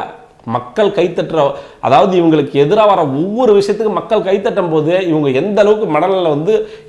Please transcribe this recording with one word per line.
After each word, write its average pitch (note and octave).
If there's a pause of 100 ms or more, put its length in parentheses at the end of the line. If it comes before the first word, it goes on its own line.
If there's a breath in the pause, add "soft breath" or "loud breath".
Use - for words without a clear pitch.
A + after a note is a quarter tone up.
(440)
மக்கள் B2
கைத்தட்டுற, D#3+ (280 loud breath)
அதாவது F3+
இவங்களுக்கு D#3
எதிரா E3+
வர F#3
ஒவ்வொரு G3+
விஷயத்துக்கும் G3+
மக்கள் G#3+
கைத்தட்டும் F#3+
போது E3
இவங்க D#3
எந்த F#3
அளவுக்கு G#3+
மனநிலை F3
வந்து F#3+ (200 loud breath)